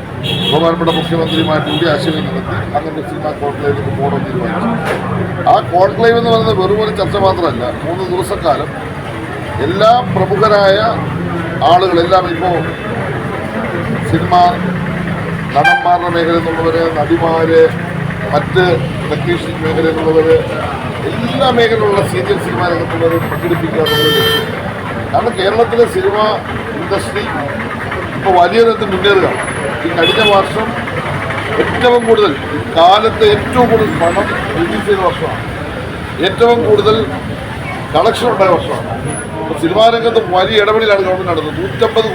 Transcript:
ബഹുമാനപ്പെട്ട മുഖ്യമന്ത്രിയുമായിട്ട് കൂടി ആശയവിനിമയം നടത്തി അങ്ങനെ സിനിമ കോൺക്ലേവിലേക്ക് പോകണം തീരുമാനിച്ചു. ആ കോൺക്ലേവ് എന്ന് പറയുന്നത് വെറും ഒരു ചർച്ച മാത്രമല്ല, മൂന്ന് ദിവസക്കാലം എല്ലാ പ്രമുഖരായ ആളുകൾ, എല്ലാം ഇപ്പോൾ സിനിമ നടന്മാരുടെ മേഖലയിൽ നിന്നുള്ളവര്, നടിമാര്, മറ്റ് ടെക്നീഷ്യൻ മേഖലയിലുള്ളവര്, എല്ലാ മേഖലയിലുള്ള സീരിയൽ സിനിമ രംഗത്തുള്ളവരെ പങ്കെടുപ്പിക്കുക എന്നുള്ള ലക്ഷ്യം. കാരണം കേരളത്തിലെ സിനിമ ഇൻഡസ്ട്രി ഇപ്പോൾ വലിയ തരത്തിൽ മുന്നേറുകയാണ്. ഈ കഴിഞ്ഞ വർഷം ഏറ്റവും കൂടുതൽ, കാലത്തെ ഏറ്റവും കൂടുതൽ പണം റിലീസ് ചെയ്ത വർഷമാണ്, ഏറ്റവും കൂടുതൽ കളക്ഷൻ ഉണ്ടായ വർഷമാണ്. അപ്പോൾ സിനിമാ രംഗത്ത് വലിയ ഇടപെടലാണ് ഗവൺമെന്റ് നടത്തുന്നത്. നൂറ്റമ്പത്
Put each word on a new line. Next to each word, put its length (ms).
ബഹുമാനപ്പെട്ട 480
മുഖ്യമന്ത്രിയുമായിട്ട് 760
കൂടി 200
ആശയവിനിമയം 440
നടത്തി 200
അങ്ങനെ 320
സിനിമ 200
കോൺക്ലേവിലേക്ക് 580
പോകണം 260
തീരുമാനിച്ചു. 420
ആ 20
കോൺക്ലേവ് 480
എന്ന് 120
പറയുന്നത് 300
വെറും 220
ഒരു 140
ചർച്ച 180
മാത്രമല്ല, 380
മൂന്ന് 280
ദിവസക്കാലം 560
എല്ലാ 260
പ്രമുഖരായ 640
ആളുകൾ, 340
എല്ലാം 300
ഇപ്പോൾ 240
സിനിമ 240
നടന്മാരുടെ 600
മേഖലയിൽ 300
നിന്നുള്ളവര്, 380
നടിമാര്, 640
മറ്റ് 320
ടെക്നീഷ്യൻ 540
മേഖലയിലുള്ളവര്, 720
എല്ലാ 380
മേഖലയിലുള്ള 540
സീരിയൽ 340
സിനിമ 160
രംഗത്തുള്ളവരെ 440
പങ്കെടുപ്പിക്കുക 560
എന്നുള്ള 320
ലക്ഷ്യം. 260
കാരണം 300
കേരളത്തിലെ 440
സിനിമ 200
ഇൻഡസ്ട്രി 440
ഇപ്പോൾ 220
വലിയ 260
തരത്തിൽ 280
മുന്നേറുകയാണ്. 460
ഈ 40
കഴിഞ്ഞ 240
വർഷം 340
ഏറ്റവും 460
കൂടുതൽ, 240
കാലത്തെ 560
ഏറ്റവും 360
കൂടുതൽ 220
പണം 240
റിലീസ് 320
ചെയ്ത 180
വർഷമാണ്, 340
ഏറ്റവും 320
കൂടുതൽ 280
കളക്ഷൻ 380
ഉണ്ടായ 240
വർഷമാണ്. 340
അപ്പോൾ 200
സിനിമാ 240
രംഗത്ത് 240
വലിയ 280
ഇടപെടലാണ് 420
ഗവൺമെന്റ് 240
നടത്തുന്നത്. 320
നൂറ്റമ്പത് 520